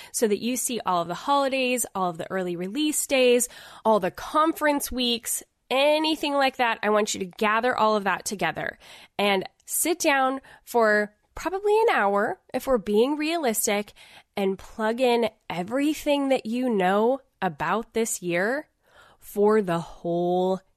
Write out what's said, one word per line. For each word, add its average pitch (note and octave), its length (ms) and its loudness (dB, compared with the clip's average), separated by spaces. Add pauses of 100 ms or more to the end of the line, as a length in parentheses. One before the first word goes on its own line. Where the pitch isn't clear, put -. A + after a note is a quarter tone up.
so - 160 -2
that G#3 160 0
you A#3+ 140 -2
see A#3 280 -4
all F3+ 180 0
of E3 40 -6
the F3 80 -6
holidays, C4 800 0
all F#3 160 -2
of E3 80 -8
the E3+ 100 -8
early F3+ 280 -4
release A3 500 -4
days, B3 420 4 (360)
all A3 160 4
the F3 100 -2
conference D4+ 800 0
weeks, A#3+ 540 -4 (260)
anything D4+ 640 2
like C#4 240 0
that. A#3 260 0
I G#3 60 -2
want G#3+ 240 2
you G3 80 -6
to F#3+ 60 -6
gather A3 500 0
all G#3+ 180 2
of G#3 100 0
that F#3 200 -2
together E3 540 -6 (400)
and G3 280 2 (200)
sit E4 320 -2
down C4+ 420 0 (240)
for G#3 500 2 (200)
probably G#4 480 0
an A4+ 120 4
hour, G#3 460 2 (140)
if B3+ 120 -6
we're C4 120 4
being G#3+ 380 2
realistic, C#4 760 -2 (420)
and G3 240 -2
plug A3+ 400 -4
in A#3+ 300 2 (220)
everything C#4 800 -2
that C4 160 0
you B3 240 -2
know G#3+ 500 2 (220)
about F#3 500 -4
this A3+ 300 -4
year F#3+ 460 -2 (520)
for G#3 400 2
the F3 180 0
whole F3 800 -2 (160)